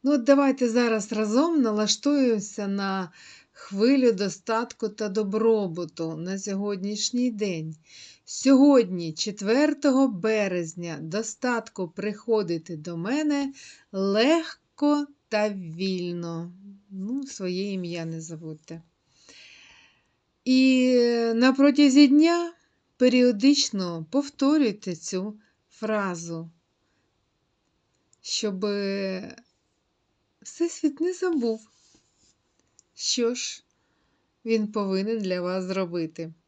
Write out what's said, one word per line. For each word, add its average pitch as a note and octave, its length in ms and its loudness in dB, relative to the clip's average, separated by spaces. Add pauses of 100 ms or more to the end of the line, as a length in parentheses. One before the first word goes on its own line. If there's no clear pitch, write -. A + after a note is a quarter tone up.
Ну, C#4 80 2
от B3 120 2
давайте C4+ 440 4
зараз A3+ 440 0
разом B3 500 2
налаштуємося G#3+ 1040 0
на G3 440 -4 (400)
хвилю A#3+ 600 2
достатку A3 760 -4
та G#3+ 200 -6
добробуту F#3+ 1080 -2
на F3+ 220 -6
сьогоднішній G#3 920 -4
день. E3+ 460 -6 (480)
Сьогодні, B3 880 4
четвертого C4 960 2
березня, F3+ 920 -4
достатку G#3 880 -6
приходити G3 880 -4
до E3 200 -10
мене C#4 560 -2 (400)
легко D4 1120 0 (220)
та G#3+ 220 0
вільно. F3 1040 -6 (380)
Ну, A3 360 -6
своє F#3+ 460 -6
ім'я F3 320 -6
не E3 160 -8
забудьте. D#3+ 640 -14 (1600)
І B3+ 500 4 (400)
на B3+ 180 4
протязі C#4+ 540 8
дня E4+ 460 4 (440)
періодично B3 1120 2
повторюйте C4+ 840 0
цю G3+ 420 -8 (320)
фразу, E3+ 800 -6 (1700)
щоб G3 440 -6 (1800)
Всесвіт - 580 -4
не F4+ 120 -2
забув, C4+ 560 -2 (1300)
що A#3+ 400 -2
ж - 300 -10 (800)
він A3 280 0
повинен G3+ 460 -2
для F3+ 220 -4
вас F#3 240 -4
зробити. E3+ 680 -6 (160)